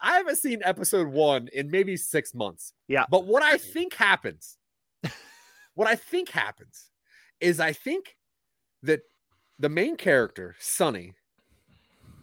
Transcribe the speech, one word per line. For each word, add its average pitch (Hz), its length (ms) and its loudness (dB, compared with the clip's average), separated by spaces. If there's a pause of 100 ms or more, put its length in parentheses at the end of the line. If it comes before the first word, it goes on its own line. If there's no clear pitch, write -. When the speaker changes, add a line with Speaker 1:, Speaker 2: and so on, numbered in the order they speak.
Speaker 1:
I 339 160 2
haven't 349 200 0
seen 233 260 -4
episode 180 440 0
one 139 460 2
in 143 180 -6
maybe 190 260 0
six - 380 -4
months. 104 380 -8 (140)
Speaker 2:
Yeah. 135 220 2
Speaker 1:
But 185 160 4
what 233 160 2
I 302 160 4
think 339 380 -6
happens, - 640 0 (460)
<laughs> - 720 -16
what 214 140 0
I 226 80 4
think 359 340 -6
happens - 640 -8 (480)
is 165 200 2
I 160 140 0
think 370 440 -8 (680)
that 156 180 2 (560)
the 147 120 0
main 196 260 0
character, 110 640 0
Sonny, 98 540 -2 (1080)